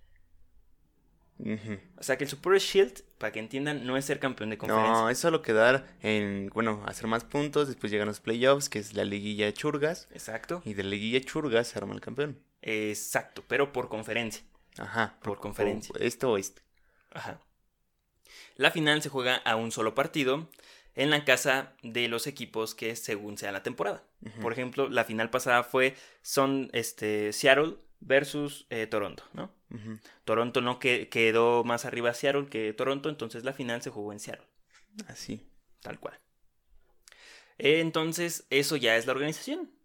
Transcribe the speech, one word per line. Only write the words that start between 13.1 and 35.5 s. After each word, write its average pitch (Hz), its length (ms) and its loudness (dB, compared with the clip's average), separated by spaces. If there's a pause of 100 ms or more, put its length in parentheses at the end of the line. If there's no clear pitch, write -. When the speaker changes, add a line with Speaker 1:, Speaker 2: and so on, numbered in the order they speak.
Speaker 2:
pero 139 260 2
por 123 160 -4
conferencia. 110 540 -6 (340)
Speaker 1:
Ajá. 110 440 -2
Speaker 2:
Por 101 160 -4
Speaker 1:
O, - 40 -18
Speaker 2:
conferencia. 104 520 -2
Speaker 1:
o - 80 -6
este 120 240 0
o 117 120 4
este. - 240 -8 (500)
Speaker 2:
Ajá. - 300 -12 (1120)
La 147 160 4
final 151 300 4
se 156 80 -6
juega 127 280 0
a 113 180 2
un 113 160 0
solo 110 240 0
partido 147 540 0 (460)
en 135 140 2
la 147 160 2
casa 135 560 2
de 117 260 -2
los 117 200 -4
equipos 113 480 -6
que 113 200 -6
según 104 420 -6
sea 101 140 -6
la 95 120 -6
temporada. - 400 -4 (180)
Speaker 1:
Ujú. 110 180 -14
Speaker 2:
Por 113 140 -2
ejemplo, 127 340 -2
la 120 160 2
final 113 280 -2
pasada 123 320 4
fue 131 320 2 (260)
son, 135 520 0
este, 107 600 -2
Seattle 147 440 4 (220)
versus, 143 720 0
eh, 113 160 -4
Toronto, 104 380 -4 (100)
¿no? 185 180 -10 (200)
Speaker 1:
Ujú. 110 260 -12 (280)
Speaker 2:
Toronto 120 360 2
no 123 160 0
que-, 123 320 0
quedó 117 540 6
más 120 220 -2
arriba 120 280 -2
Seattle 139 340 0
que 110 260 -2
Toronto, 135 360 -2
entonces 120 340 -8
la 135 100 -4
final 120 280 -6
se 135 100 -10
jugó 104 220 -8
en 104 60 -14
Seattle. - 260 -14 (600)
Speaker 1:
Así. - 420 -14 (320)